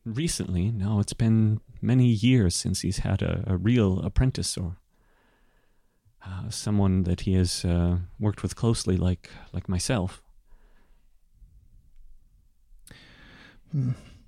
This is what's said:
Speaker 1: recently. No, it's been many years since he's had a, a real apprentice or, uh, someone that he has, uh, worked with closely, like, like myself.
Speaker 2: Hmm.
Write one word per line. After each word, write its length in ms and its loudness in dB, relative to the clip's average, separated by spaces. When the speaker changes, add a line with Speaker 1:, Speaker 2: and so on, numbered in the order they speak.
Speaker 1:
recently. 640 -2
No, 300 -2
it's 140 -4
been 460 2
many 260 4
years 480 4
since 280 -4
he's 160 -2
had 240 0
a, 260 -2
a 80 0
real 440 2
apprentice 560 -2
or, 200 -6
uh, 260 -10
someone 520 2
that 200 -2
he 100 0
has, 320 0
uh, 320 2
worked 240 -2
with 100 -4
closely, 420 0
like, 340 -2
like 160 -8
myself. 540 -2
Speaker 2:
Hmm. 200 -2